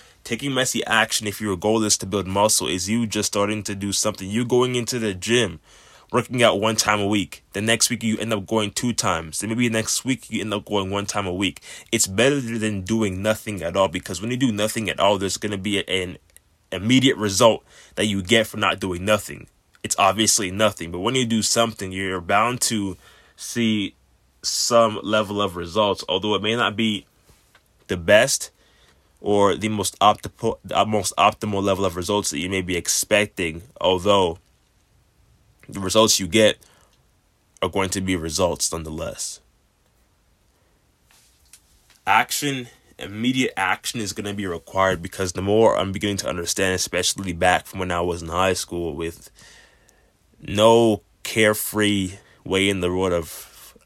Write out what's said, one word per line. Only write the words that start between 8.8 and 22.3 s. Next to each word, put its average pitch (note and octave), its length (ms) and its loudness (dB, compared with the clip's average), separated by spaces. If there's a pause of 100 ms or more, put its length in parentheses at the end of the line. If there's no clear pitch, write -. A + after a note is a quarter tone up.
times. E2 460 -4
Then G#2 100 -6
maybe A#2+ 200 0
next A2 360 -2
week, B2+ 240 -4
you G#2+ 120 -4
end G#2+ 120 -4
up G#2+ 120 -6
going G2 240 -2
one G2+ 160 -4
time G2+ 220 -4
a F2+ 60 -4
week. F#2+ 280 -4 (300)
It's A2+ 160 0
better B2 320 2
than A2 420 -2
doing G2 400 0
nothing G#2 400 -2
at E2+ 160 -4
all, G2 100 4
because F2+ 340 -6
when A2+ 100 -4
you B2+ 60 -4
do B2 140 2
nothing G#2 380 -2
at - 100 -4
all, G2+ 180 4
there's F#2+ 200 -4
gonna G#2 200 -6
be G2 300 -4
an F2+ 300 -4 (540)
immediate B2 460 2
result G#2 460 4 (320)
that G#2 100 0
you G2 160 0
get A2 260 2
for - 100 -12
not G2 220 0
doing F#2 260 -4
nothing. - 420 -2 (360)
It's - 140 -4
obviously G2 540 4
nothing, G2 400 0
but F2+ 80 -6
when C3 160 0
you B2+ 100 2
do A2+ 160 0
something, A2 500 0
you're F#2 300 -4
bound G#2+ 400 0